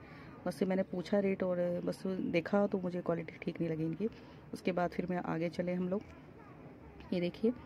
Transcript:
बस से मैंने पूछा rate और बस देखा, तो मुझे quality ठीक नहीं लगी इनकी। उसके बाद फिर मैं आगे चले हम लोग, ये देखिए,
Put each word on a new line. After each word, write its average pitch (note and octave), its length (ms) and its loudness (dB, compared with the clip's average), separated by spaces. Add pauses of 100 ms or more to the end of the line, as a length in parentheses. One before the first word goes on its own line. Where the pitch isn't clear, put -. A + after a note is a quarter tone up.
(460)
बस F3+ 100 -2
से G3+ 100 2
मैंने F#3 180 4
पूछा F#3 360 2
rate F#3+ 240 4
और F3 420 2
बस F3+ 220 -2
देखा, F#3+ 600 4
तो G3+ 100 2
मुझे F3+ 240 -2
quality E3 400 0
ठीक E3+ 200 -2
नहीं E3 100 2
लगी D#3 120 0
इनकी। E3 260 0 (440)
उसके - 180 -2
बाद F3 180 4
फिर F3+ 160 -2
मैं F3 120 0
आगे E3 320 0
चले F3 240 -2
हम F3+ 160 0
लोग, G3+ 120 0 (1120)
ये F3+ 80 2
देखिए, G3+ 320 4 (120)